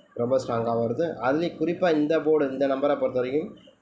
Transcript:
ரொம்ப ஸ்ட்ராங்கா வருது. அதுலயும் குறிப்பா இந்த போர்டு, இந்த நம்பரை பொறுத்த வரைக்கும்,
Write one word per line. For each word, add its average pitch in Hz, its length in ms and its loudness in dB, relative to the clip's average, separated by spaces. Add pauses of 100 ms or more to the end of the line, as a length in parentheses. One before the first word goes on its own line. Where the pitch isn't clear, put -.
(140)
ரொம்ப 123 240 0
ஸ்ட்ராங்கா 117 380 -2
வருது. 117 280 0 (180)
அதுலயும் 156 360 0
குறிப்பா 170 360 0
இந்த 151 260 2
போர்டு, 151 300 2
இந்த 135 160 0
நம்பரை 139 300 2
பொறுத்த 127 240 -2
வரைக்கும், 139 280 -2 (340)